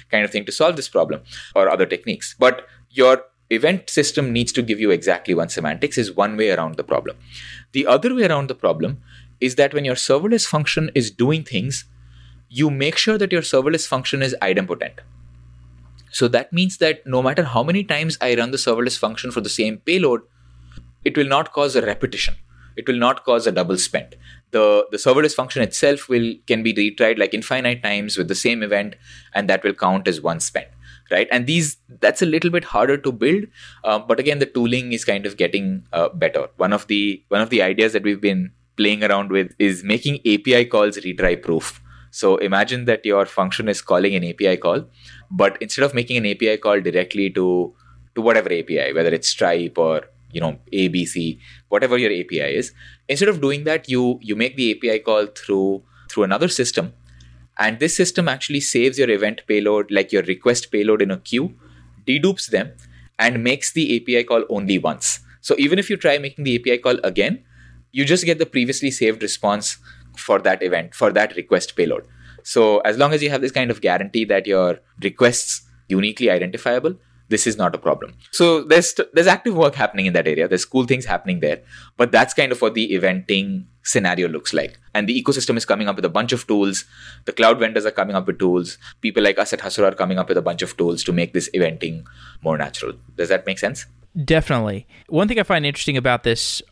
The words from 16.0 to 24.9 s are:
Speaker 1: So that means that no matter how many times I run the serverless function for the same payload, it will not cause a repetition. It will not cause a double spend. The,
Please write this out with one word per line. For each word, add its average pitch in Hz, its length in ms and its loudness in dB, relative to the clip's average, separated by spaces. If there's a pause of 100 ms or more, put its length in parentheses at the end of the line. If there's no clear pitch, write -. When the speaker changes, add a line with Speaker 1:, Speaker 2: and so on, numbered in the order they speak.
Speaker 1:
So 127 140 2
that 120 260 0
means 185 260 0
that 156 280 0
no 127 160 0
matter 139 220 0
how 120 180 0
many 185 220 0
times 156 360 -2
I 123 140 2
run 117 160 0
the 135 60 -4
serverless 123 420 0
function 113 320 -4
for 117 100 -6
the 104 80 -4
same 110 300 -2
payload, 156 440 0 (840)
it 143 120 -2
will 139 120 2
not 143 240 0
cause 143 240 0
a 113 100 4
repetition. - 480 -2 (420)
It 117 120 -6
will 123 100 0
not 123 260 0
cause 117 220 2
a 104 60 2
double 90 260 0
spend. - 380 -6 (340)
The, 104 400 4